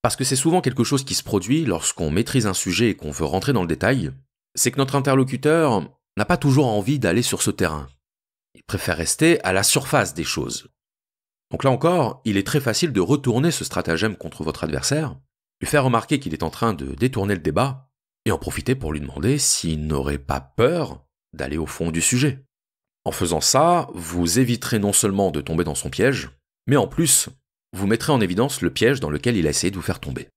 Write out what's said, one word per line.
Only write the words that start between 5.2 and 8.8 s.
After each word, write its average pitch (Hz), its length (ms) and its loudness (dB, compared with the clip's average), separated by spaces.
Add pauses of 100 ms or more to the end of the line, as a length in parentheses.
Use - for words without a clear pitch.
n'a 104 80 0
pas 180 100 2
toujours 139 320 4
envie 107 320 0
d'aller 101 220 2
sur 110 200 -2
ce 104 100 0
terrain. 78 360 -2 (640)
Il - 100 -20
préfère 90 340 -4